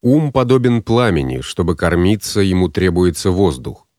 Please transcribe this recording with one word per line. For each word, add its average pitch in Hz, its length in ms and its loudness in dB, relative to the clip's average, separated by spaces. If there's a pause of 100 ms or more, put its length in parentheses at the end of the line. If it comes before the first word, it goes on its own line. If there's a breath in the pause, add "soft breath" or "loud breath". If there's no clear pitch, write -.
Ум 143 280 2
подобен 123 520 2
пламени, 82 580 0
чтобы 87 340 -4
кормиться, 90 640 0
ему 92 280 0
требуется 90 600 0
воздух. 85 560 -2 (120)